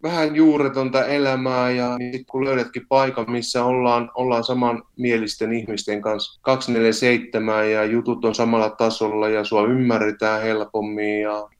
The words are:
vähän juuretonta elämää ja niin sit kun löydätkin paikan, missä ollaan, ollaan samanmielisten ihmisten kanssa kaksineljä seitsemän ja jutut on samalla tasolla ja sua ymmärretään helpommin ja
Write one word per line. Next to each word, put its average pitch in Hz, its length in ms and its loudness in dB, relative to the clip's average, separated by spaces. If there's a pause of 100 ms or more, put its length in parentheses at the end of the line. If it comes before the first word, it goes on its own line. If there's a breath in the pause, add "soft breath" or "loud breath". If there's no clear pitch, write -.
vähän 156 320 0
juuretonta 135 720 4
elämää 127 640 0
ja 123 260 -2
niin 123 160 -8
sit 131 140 -10
kun 131 180 -2
löydätkin 127 440 -4
paikan, 131 420 0
missä 120 320 -2
ollaan, 120 520 0
ollaan 123 280 0
samanmielisten 117 1120 -2
ihmisten 107 480 -4
kanssa 107 400 -4
kaksineljä 120 500 2
seitsemän 110 800 0
ja 107 140 2
jutut 117 400 -2
on 110 100 2
samalla 113 340 2
tasolla 107 600 0
ja 107 140 0
sua 104 200 2
ymmärretään 110 800 0
helpommin 107 800 -4
ja 107 280 -6 (100)